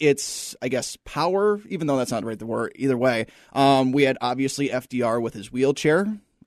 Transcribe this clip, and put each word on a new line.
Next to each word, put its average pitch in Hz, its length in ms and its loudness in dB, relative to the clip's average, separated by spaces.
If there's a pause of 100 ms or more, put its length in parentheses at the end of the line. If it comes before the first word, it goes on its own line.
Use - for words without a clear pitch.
its, - 600 0
I 131 60 -4
guess, 123 380 -4
power, 196 640 0
even 165 180 -4
though 139 80 2
that's 127 160 -2
not 110 140 -4
right 113 120 -6
the 107 80 -12
word, 113 300 -4
either 131 220 0
way. 117 300 2 (260)
Um, 135 400 4
we 143 100 4
had 131 160 2
obviously 131 500 -2
F 123 200 -4
D 123 120 -4
R 117 200 0
with 113 120 -4
his 101 160 -14
wheelchair, 143 560 2 (420)